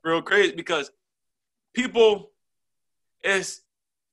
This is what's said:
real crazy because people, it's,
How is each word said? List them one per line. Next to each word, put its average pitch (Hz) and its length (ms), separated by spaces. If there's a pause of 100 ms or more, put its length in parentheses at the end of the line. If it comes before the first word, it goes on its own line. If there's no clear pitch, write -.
real 165 180
crazy 196 320
because 160 380 (800)
people, 233 580 (920)
it's, 190 380 (520)